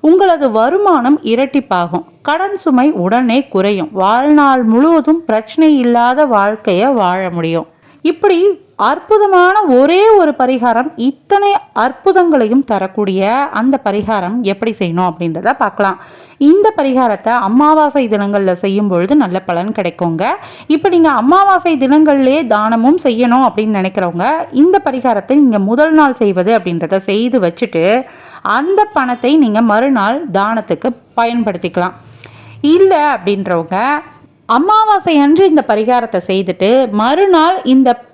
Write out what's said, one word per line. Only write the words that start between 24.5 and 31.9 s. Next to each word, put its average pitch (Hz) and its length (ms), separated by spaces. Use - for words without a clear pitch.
இந்த 370 240
பரிகாரத்தை 247 560
நீங்க 220 260
முதல் 302 320
நாள் 269 200
செய்வது 190 360
அப்படின்றத 175 420
செய்து 226 360
வச்சுட்டு 170 400
அந்த 381 260
பணத்தை 247 340
நீங்க 214 160
மறுநாள் 240 480
தானத்துக்கு 214 540
பயன்படுத்திக்கலாம். 190 760